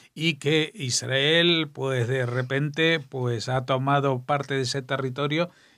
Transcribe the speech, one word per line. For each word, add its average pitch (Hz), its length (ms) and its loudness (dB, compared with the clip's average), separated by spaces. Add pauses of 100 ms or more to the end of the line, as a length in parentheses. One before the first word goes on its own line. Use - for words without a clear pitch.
(140)
y 160 260 0
que 151 340 2
Israel, 147 1000 2
pues, 131 360 -2
de 131 180 0
repente, 143 760 0
pues, 123 480 -4
ha 131 180 0
tomado 135 580 2
parte 143 320 -2
de 135 60 0
ese 131 200 -4
territorio 139 720 -2 (260)